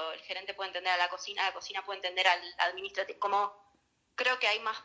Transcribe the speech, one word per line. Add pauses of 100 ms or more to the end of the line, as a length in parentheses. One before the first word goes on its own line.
(120)
el
gerente
puede
entender
a
la
cocina,
la
cocina
puede
entender
al (280)
administrativo,
como (640)
creo
que
hay
más